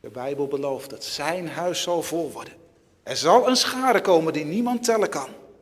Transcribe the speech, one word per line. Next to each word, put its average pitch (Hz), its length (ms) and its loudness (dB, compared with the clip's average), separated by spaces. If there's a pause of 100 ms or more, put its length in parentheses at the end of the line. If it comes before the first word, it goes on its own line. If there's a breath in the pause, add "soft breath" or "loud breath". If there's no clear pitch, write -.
De 120 100 -14
Bijbel 139 360 -4
belooft 139 440 -4
dat 110 140 -14
zijn 165 440 -4
huis 170 340 -4
zal 175 200 0
vol 156 280 -4
worden. - 240 -14 (480)
Er 131 140 -8
zal 190 320 6
een 254 80 4
schare 254 440 2
komen 160 320 4
die 156 120 -4
niemand 233 400 -2
tellen 220 240 2
kan. 139 200 -6 (340)